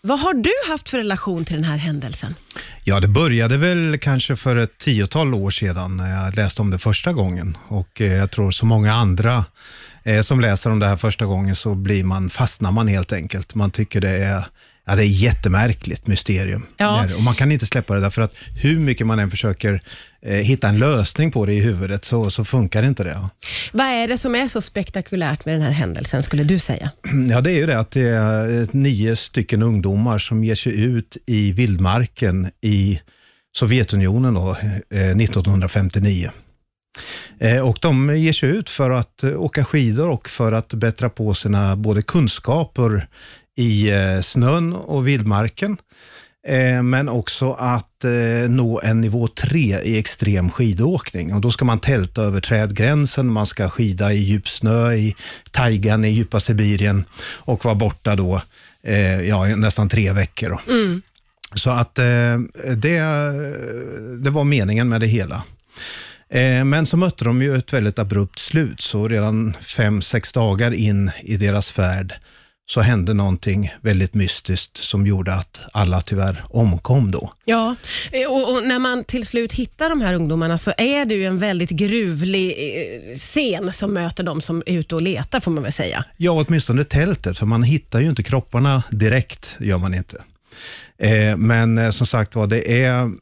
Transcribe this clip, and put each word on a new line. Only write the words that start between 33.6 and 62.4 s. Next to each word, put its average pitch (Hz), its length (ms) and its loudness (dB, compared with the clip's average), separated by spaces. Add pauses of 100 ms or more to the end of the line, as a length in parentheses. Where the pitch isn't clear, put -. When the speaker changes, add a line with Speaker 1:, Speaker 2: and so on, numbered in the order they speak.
Speaker 2:
då, 92 240 -2 (320)
eh, 95 260 0
nittonhundrafemtionio. 98 1120 2 (1120)
Eh, 123 300 4
och 107 120 0
de 147 360 4
ger 160 160 4
sig 135 160 2
ut 190 200 -2
för 135 200 0
att, 127 340 -2
eh, 147 180 -2
åka 147 240 0
skidor 135 440 2
och 127 200 -4
för 113 220 0
att 110 220 -2
bättra 113 360 0
på 107 240 -2
sina 101 420 2
både 107 260 0
kunskaper 117 1040 0 (500)
i, 107 320 2
eh, 95 320 2
snön 160 520 2
och 143 340 -2
vildmarken, 113 720 0 (680)
eh, 127 360 2
men 131 260 0
också 123 420 -2
att, 123 520 -4
eh, 120 460 0
nå 120 340 0
en 113 180 2
nivå 113 260 0
tre 120 560 0
i 110 160 0
extrem 98 500 0
skidåkning. 107 840 -2
Och 202 80 0
då 120 100 2
ska 131 140 -2
man 113 140 2
tälta 110 440 0
över 98 180 0
trädgränsen, 120 880 0
man 107 140 0
ska 95 240 -4
skida 101 440 0
i 98 40 2
djup 101 320 0
snö, 117 440 2
i 107 220 0 (360)
taigan, 110 540 2
i 107 40 2
djupa 107 300 0
Sibirien 101 680 2 (160)
och - 440 -6
vara 110 100 2
borta 104 400 0
då, 95 260 0 (420)
eh, 95 380 2
ja, 95 240 2
nästan 107 440 2
tre 98 220 2
veckor 98 380 -2
då. - 240 -4
Speaker 1:
Mm. 190 280 0 (540)
Speaker 2:
Så 127 140 0
att, 120 300 0
eh, 120 400 4 (380)